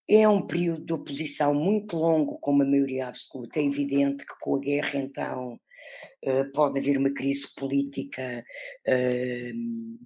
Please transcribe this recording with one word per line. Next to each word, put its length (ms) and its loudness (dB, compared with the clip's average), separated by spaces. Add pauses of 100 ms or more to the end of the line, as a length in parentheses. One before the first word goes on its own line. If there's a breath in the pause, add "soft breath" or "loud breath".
É 180 8
um 200 4
período 360 0
de 100 -4
oposição 600 0
muito 420 0
longo, 440 2
com 140 0
uma 120 6
maioria 420 0
absoluta. 520 -8
É 40 2
evidente 640 0
que 160 -14
com 140 0
a 40 -2
guerra, 400 -2
então, 600 -6 (640 loud breath)
eh, 220 2
pode 340 0
haver 180 2
uma 160 2
crise 420 0
política, 880 -4 (440 loud breath)
eh, 640 0 (540)